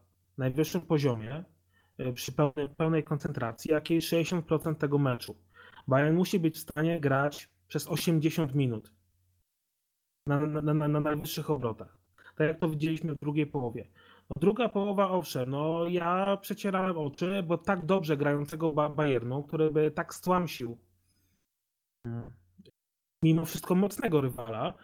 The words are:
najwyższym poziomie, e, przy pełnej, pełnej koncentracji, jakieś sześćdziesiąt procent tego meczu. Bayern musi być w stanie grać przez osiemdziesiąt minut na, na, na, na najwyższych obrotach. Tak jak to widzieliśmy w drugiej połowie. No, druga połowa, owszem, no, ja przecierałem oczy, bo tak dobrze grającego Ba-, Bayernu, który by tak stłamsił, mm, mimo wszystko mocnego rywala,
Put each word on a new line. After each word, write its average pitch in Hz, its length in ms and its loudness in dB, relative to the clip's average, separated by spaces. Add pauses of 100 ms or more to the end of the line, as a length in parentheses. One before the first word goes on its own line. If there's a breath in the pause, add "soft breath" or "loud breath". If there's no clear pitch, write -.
(380)
najwyższym 143 420 0
poziomie, 139 640 -2 (540)
e, 127 140 -4
przy 131 200 -10
pełnej, 143 440 0
pełnej 160 280 2
koncentracji, 143 680 -4
jakieś 156 380 2
sześćdziesiąt 165 380 0
procent 156 320 0
tego 143 200 2
meczu. 123 380 0 (520 soft breath)
Bayern 147 280 4
musi 185 240 2
być 160 160 2
w - 40 -12
stanie 165 400 -2
grać 139 480 0 (200)
przez - 200 -4
osiemdziesiąt 156 640 0
minut 123 380 0 (1300)
na, 143 200 2
na, 151 280 0
na, 151 140 2
na 151 120 2
najwyższych 151 500 -4
obrotach. 120 480 -4 (380 soft breath)
Tak 151 120 2
jak 160 120 -2
to 170 80 0
widzieliśmy 156 460 -2
w - 80 -10
drugiej 147 240 0
połowie. 123 420 -6 (320 soft breath)
No, - 200 -10
druga 214 280 2
połowa, 196 420 0
owszem, 143 400 -2
no, 160 380 -2
ja 180 480 2
przecierałem 190 600 -2
oczy, 175 480 -2
bo 165 120 0
tak 180 280 0
dobrze 160 300 2
grającego 147 560 0
Ba-, 147 160 2
Bayernu, 139 560 0
który 156 260 2
by 151 200 2
tak 170 240 -6
stłamsił, 165 640 -2 (1300)
mm, 117 240 -8 (920)
mimo 160 220 4
wszystko - 300 -4
mocnego 185 460 2
rywala, 123 640 -4